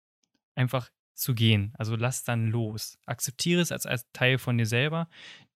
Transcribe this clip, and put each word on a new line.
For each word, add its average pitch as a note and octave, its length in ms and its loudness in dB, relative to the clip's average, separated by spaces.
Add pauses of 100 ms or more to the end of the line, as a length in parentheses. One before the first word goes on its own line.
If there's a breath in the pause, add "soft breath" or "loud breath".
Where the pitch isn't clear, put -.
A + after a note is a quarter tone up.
(560)
einfach B2+ 360 0 (240)
zu - 200 -2
gehen. A2 420 4
Also A2+ 180 -4
lass A#2+ 280 -2
dann A#2 240 0
los. A2 580 -4
Akzeptiere F3 560 0
es E3 100 -2
als, - 140 -6
als - 280 -6
Teil B2+ 240 2
von B2 200 -2
dir A#2 80 2
selber, D3+ 440 0 (460 loud breath)